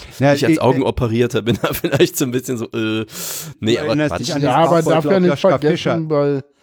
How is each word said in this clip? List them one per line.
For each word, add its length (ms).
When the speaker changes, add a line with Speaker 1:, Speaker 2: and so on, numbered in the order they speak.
Speaker 1:
Na, 140
Speaker 2:
ich 120
als 100
Speaker 1:
äh, 20
äh, 20
Speaker 2:
Augenoperierter 840
bin 180
<laughs> 20
da 120
vielleicht 440
so 80
ein 60
bisschen 260
so, 140
äh, 340
nee, 160
Speaker 1:
Du 40
Speaker 2:
aber 80
Speaker 1:
erinnerst 280
Speaker 2:
Quatsch. 40
Speaker 1:
dich 160
an 60
Speaker 3:
Ja, 80
Speaker 1:
diesen 240
Speaker 3:
aber 100
Speaker 1:
Farbbeutel 100
Speaker 3:
darf 120
ja 100
Speaker 1:
auf 60
Speaker 3:
nicht 80
Speaker 1:
Joschka 200
Speaker 3:
vergessen, 280
Speaker 1:
Fischer. 320
Speaker 3:
weil, 340